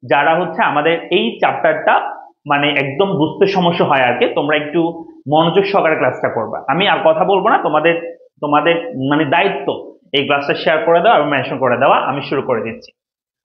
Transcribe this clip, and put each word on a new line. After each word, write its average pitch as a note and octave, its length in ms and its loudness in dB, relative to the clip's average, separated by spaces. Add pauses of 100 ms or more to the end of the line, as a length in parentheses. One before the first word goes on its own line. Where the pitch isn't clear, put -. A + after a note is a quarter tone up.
যারা C#3+ 320 2
হচ্ছে F3 280 -2
আমাদের D3+ 320 2 (160)
এই G#3+ 280 0
চ্যাপ্টারটা E3 560 0 (520)
মানে C#3+ 260 0
একদম C#3+ 440 0
বুঝতে D#3 300 0
সমস্যা F3 380 0
হয় C#3 200 2
আর B2 140 2
কি, - 160 2
তোমরা D3+ 220 0
একটু D#3+ 500 -2 (260)
মনোযোগ E3+ 320 4
সহকারে E3 320 2
ক্লাসটা C3 320 0
করবা। - 400 -6
আমি F3 200 0
আর E3 160 2
কথা D#3+ 200 4
বলবো F#3+ 240 2
না, D4 100 2
তোমাদের, D#3 360 0 (460)
তোমাদের D3 340 2 (360)
মানে D3+ 140 2
দায়িত্ব E3+ 420 0 (460)
এই C#3 120 0
ক্লাসটা C#3+ 300 -2
share D#3+ 300 0
করে E3+ 160 4
দেওয়া G#3+ 180 4
এবং D3 120 0
mention C#3 280 -2
করে B2 180 0
দেওয়া। D3 200 4
আমি C#3 260 -4
শুরু C#3 200 -4
করে A#2 180 -2
দিচ্ছি। A2+ 300 -10 (540)